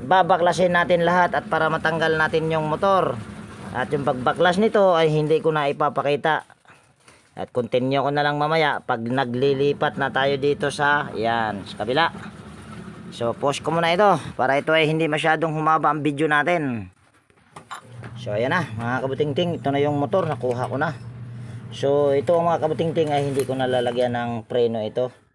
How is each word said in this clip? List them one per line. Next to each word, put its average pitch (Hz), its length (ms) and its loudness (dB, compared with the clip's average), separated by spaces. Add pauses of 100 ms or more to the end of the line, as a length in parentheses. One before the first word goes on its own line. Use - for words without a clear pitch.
babaklasin 175 640 4
natin 175 320 2
lahat 175 320 4
at - 160 -2
para 160 160 2
matanggal 160 480 0
natin 156 320 0
yung 156 240 0
motor. 156 480 2 (560)
At 127 160 -4
yung 139 160 -2
pagbaklas 147 480 2
nito 202 400 4
ay 160 160 4
hindi 151 320 2
ko 160 80 4
na 151 160 0
ipapakita. 143 800 0 (880)
At - 160 -10
continue 127 480 0
ko 131 160 0
na 147 80 2
lang 147 160 0
mamaya 151 400 2
pag 120 240 -4
naglilipat 135 960 0
na 135 80 0
tayo 135 320 0
dito 143 320 0
sa, 147 400 0
yan, 110 560 -2
sa - 160 -10
kabila. 143 240 2 (1040)
So, 117 240 -4
pause 139 240 -2
ko 160 160 -4
muna 165 160 2
ito 190 240 6 (240)
para 127 160 2
ito 143 160 0
ay 160 160 4
hindi 160 240 0
masyadong 156 400 0
humaba 156 400 2
ang 151 80 -2
video 147 320 0
natin. 143 560 0 (1300)
So, - 160 -10
ayan 131 240 0
na, 175 80 0
mga 117 400 -4
kabutingting, 147 560 -2
ito - 160 -4
na 143 80 2
yung 147 160 0
motor, 170 240 0
nakuha 123 480 -4
ko 131 80 -4
na. 156 160 -2 (800)
So, 143 400 2
ito, 143 240 2
mga 165 240 2
kabutingting, 156 480 0
ay 143 160 0
hindi 135 160 -2
ko 131 160 -4
nalalagyan 123 560 0
ng 120 160 -4 (160)
preno 117 320 0
ito. 120 320 -2 (240)